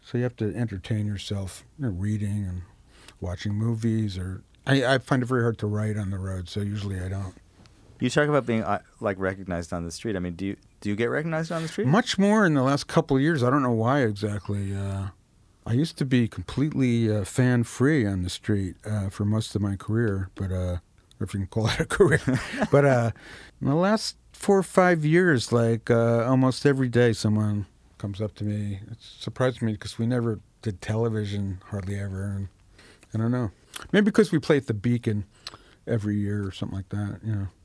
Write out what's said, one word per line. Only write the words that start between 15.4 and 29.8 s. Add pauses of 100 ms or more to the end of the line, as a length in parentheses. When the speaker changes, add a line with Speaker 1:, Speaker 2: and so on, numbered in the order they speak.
Speaker 1:
I
used
to
be
completely,
uh,
fan-free
on
the
street, (100)
uh,
for
most
of
my
career,
but,
uh, (420)
if
you
can
call
it
a
career. (260)
<laughs>
But,
uh, (500)
in
the
last (160)
four
or
five
years,
like,
uh,
almost
every
day
someone (320)
comes
up
to
me. (100)
It
surprised
me
'cause